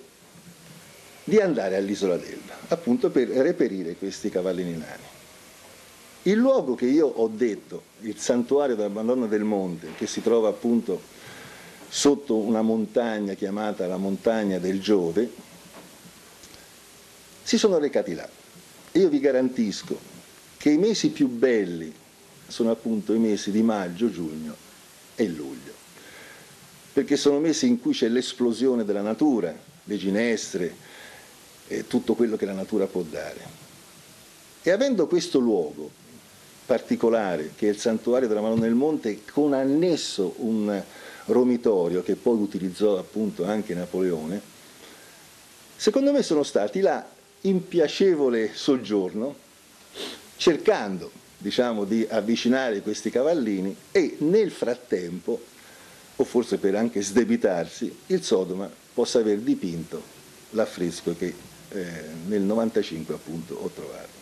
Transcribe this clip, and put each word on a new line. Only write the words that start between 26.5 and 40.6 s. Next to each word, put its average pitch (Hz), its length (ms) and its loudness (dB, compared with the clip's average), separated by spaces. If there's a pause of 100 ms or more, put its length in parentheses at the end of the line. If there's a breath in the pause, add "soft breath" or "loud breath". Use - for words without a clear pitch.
perché 139 240 2
sono 143 220 4
mesi 151 280 2
in 120 140 4
cui 151 120 0
c'è 120 160 0
l'esplosione 120 760 0
della 101 160 -2
natura, 110 540 0 (300)
le 104 120 -4
ginestre, 98 920 -2 (800 loud breath)
e 110 200 -8
tutto 117 280 0
quello 110 220 0
che 104 100 -2
la 98 60 -4
natura 95 340 -2
può 90 160 -4
dare. 78 380 -10 (1200)
E 165 80 2
avendo 208 360 2
questo 165 320 2
luogo 78 520 0 (760)
particolare, 110 880 0
che 107 100 0
è 104 40 4
il 101 80 0
santuario 120 500 2
della 107 120 0
Madonna 113 220 0
del 113 120 2
Monte, 131 560 0
con 147 240 2
annesso 135 840 0
un 104 440 -2 (440 loud breath)